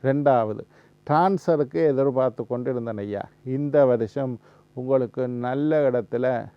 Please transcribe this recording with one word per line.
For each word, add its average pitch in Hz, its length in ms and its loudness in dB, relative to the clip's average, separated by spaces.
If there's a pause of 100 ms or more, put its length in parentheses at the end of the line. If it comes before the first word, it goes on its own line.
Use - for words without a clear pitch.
ரெண்டாவது, 131 580 2 (460)
டிரான்ஸ்ஃபருக்கு 165 720 2 (120)
எதிர்பார்த்து 127 540 0
கொண்டிருந்தேன் 120 580 -6
ஐயா, 101 200 -8 (200)
இந்த 139 400 2
வருஷம் 123 480 0 (400)
உங்களுக்கு 127 540 -2
நல்ல 135 640 0
இடத்துல 123 380 -2 (300)